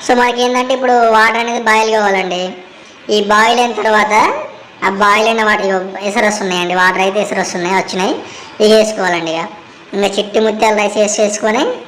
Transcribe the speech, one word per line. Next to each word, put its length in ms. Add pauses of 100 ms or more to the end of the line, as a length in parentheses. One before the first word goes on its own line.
So, 60 (100)
మనకేంటంటే 560
ఇప్పుడు 180 (200)
వాటర్ 280
అనేది 260
బాయిల్ 260
కావాలండి. 480 (720)
ఈ 20 (160)
బాయిల్ 300
అయిన 180
తర్వాత 320 (760)
ఆ 40 (120)
బాయిల్ 280
అయిన 180
వాటి, 200
ఇగో 100 (300)
ఎసరు 220
వస్తున్నాయండి, 520
వాటర్ 240
అయితే 180
ఎసరు 200
వస్తున్నాయి, 360
వచ్చినాయి, 320 (520)
ఇవి 120
వేసుకోవాలండి. 600
ఇక 100 (480)
ఇంకా 140 (100)
చిట్టి 260
ముత్యాల 360
రైస్ 200
వేసేసుకొని 640 (220)